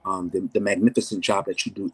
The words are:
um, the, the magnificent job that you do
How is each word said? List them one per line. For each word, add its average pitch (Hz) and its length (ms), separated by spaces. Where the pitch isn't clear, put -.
um, 92 240
the, 92 240
the 107 80
magnificent 101 600
job 98 240
that - 200
you 110 80
do 95 200